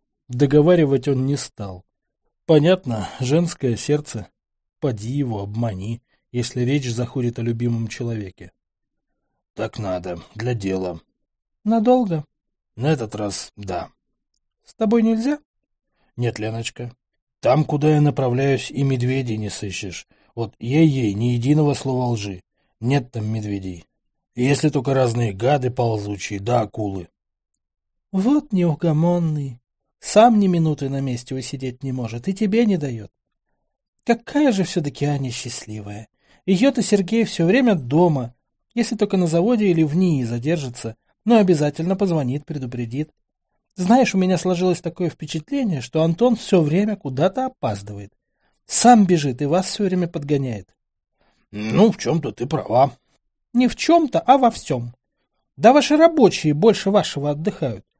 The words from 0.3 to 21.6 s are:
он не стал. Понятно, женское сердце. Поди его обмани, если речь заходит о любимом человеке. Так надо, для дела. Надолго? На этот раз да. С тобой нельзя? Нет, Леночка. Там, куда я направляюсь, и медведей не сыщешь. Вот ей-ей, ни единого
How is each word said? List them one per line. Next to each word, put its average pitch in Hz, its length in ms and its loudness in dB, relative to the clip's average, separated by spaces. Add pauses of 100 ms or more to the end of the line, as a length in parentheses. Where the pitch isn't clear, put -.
он 131 180 0
не 139 120 -2
стал. 95 460 -12 (640)
Понятно, 151 600 2 (140)
женское 135 560 -2
сердце. 147 500 -4 (540)
Поди 113 280 -4
его 123 320 -4
обмани, 107 600 -6 (320)
если 123 280 -4
речь 131 280 -2
заходит 120 500 -4
о - 20 -6
любимом 117 460 -2
человеке. 110 640 -10 (1000)
Так - 260 -8
надо, 90 400 -6 (160)
для 117 180 -4
дела. 92 460 -6 (640)
Надолго? 220 640 2 (500)
На 127 120 -4
этот 127 280 0
раз 104 400 -6
да. 92 340 -8 (760)
С - 80 -20
тобой 226 300 0
нельзя? 226 360 0 (800)
Нет, 120 200 -4
Леночка. 113 560 -8 (460)
Там, 139 240 4
куда 151 320 0
я 147 60 4
направляюсь, 135 680 0
и 139 120 -2
медведей 127 540 -2
не 107 120 -6
сыщешь. 95 560 -10 (300)
Вот 113 240 -6
ей-ей, 131 540 2
ни 110 120 -2
единого 135 500 2